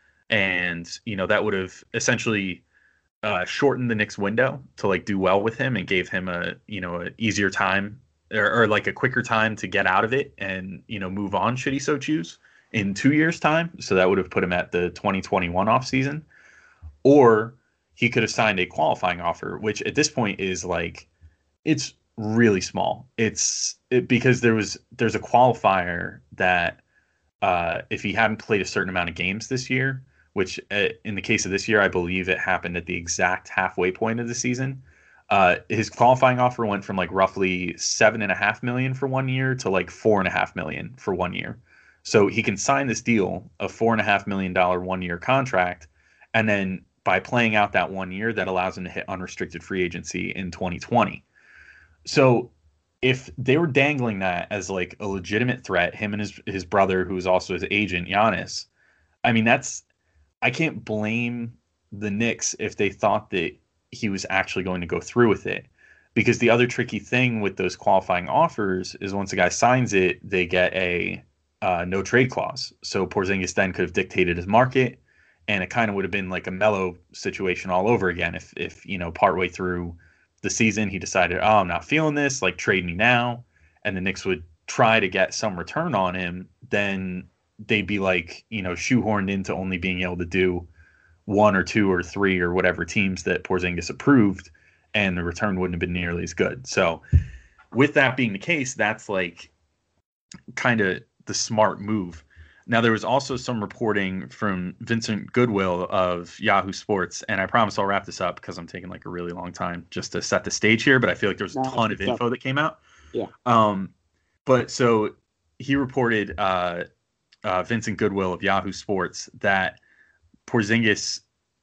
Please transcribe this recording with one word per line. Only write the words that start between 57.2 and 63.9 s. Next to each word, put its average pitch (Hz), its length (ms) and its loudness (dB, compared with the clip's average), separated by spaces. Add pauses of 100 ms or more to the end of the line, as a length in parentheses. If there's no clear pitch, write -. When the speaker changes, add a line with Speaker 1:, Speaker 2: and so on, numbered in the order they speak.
Speaker 1:
also 92 280 2
his 87 160 -4
agent, 95 360 0
Giannis, 101 600 0 (580)
I 120 80 4
mean, 113 120 4
that's, 131 380 2 (600)
I 120 80 0
can't 156 340 -4
blame 117 720 -4 (360)
the 104 200 -6
Knicks 110 480 -2
if 104 180 -6
they 101 140 2
thought 107 400 0
that 87 260 -2 (340)